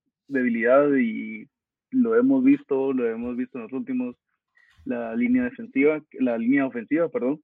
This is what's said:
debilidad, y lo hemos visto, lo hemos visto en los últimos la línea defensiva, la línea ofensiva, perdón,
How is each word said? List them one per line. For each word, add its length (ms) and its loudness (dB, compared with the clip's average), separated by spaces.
debilidad, 580 2
y 520 -4
lo 240 2
hemos 300 4
visto, 480 2
lo 160 -2
hemos 280 -6
visto 220 -8
en 60 -10
los 80 -16
últimos 420 -6
la 300 -6
línea 300 2
defensiva, 580 0
la 240 -2
línea 300 0
ofensiva, 420 -2
perdón, 360 -4